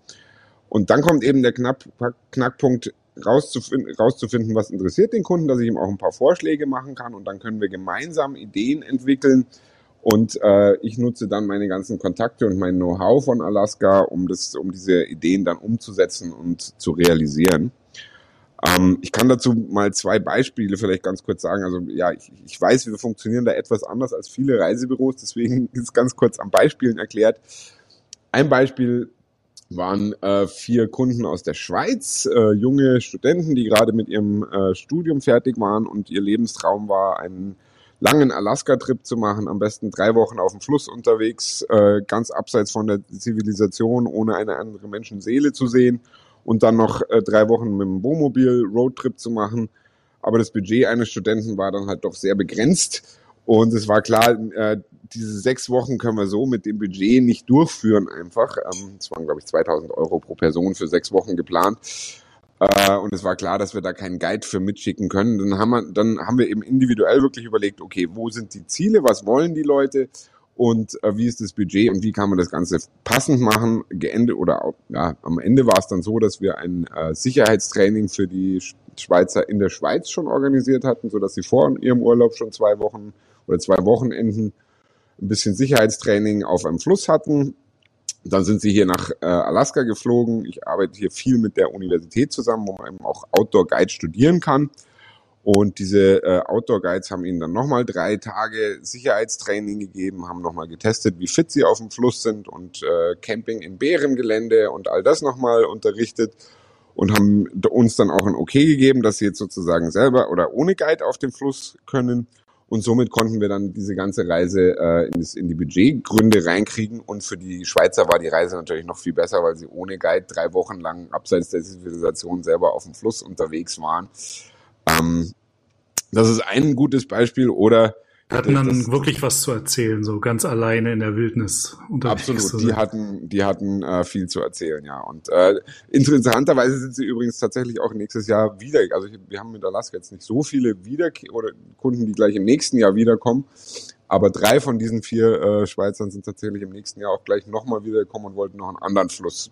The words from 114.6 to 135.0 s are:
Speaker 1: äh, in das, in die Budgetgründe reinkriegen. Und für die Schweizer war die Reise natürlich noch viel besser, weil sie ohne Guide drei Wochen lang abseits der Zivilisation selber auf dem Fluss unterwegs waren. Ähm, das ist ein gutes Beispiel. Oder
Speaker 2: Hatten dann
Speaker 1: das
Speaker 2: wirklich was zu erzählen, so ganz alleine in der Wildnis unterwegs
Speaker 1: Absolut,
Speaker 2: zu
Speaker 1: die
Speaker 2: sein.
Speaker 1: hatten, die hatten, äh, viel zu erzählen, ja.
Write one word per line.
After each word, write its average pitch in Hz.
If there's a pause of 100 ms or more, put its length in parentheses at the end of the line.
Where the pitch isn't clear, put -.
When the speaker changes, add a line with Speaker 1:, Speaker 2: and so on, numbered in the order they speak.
Speaker 1:
äh, 85
in -
das, 82
in 87
die 82
Budgetgründe 104
reinkriegen. 107
Und 104
für 95
die 90
Schweizer 87
war 85
die 82
Reise 87
natürlich 82
noch 87
viel 82
besser, 87
weil 82
sie 82
ohne 92
Guide 87
drei 82
Wochen 92
lang 82
abseits 87
der 87
Zivilisation 85
selber 85
auf -
dem 78
Fluss -
unterwegs 82
waren. 82 (760)
Ähm, 82 (800)
das 110
ist 113
ein 131
gutes 135
Beispiel. 117
Oder 110 (360)
Speaker 2:
Hatten 127
dann 135
Speaker 1:
das 123
Speaker 2:
wirklich 139
was 127
zu 131
erzählen, 110
so 104
ganz 113
alleine 113
in 110
der 107
Wildnis 110 (100)
unterwegs 123
Speaker 1:
Absolut, 113
Speaker 2:
zu 98
Speaker 1:
die 113
Speaker 2:
sein. 110
Speaker 1:
hatten, 104
die 98
hatten, 98
äh, 90
viel 95
zu 85
erzählen, 78
ja. 69